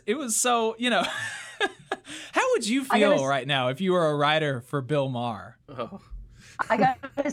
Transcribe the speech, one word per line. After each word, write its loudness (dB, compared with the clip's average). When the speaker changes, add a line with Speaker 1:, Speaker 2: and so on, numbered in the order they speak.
Speaker 1:
it 0
was -4
so, 0
you 0
know, 2
<laughs> -8
how 2
would 0
you 0
Speaker 2:
I 4
gotta 6
Speaker 1:
feel 2
Speaker 2:
s- 0
Speaker 1:
right 0
now 2
if -4
you 2
were 4
a 0
writer 2
for -4
Bill 0
Maher? -6
Speaker 3:
Oh. -10
Speaker 2:
I 2
gotta 0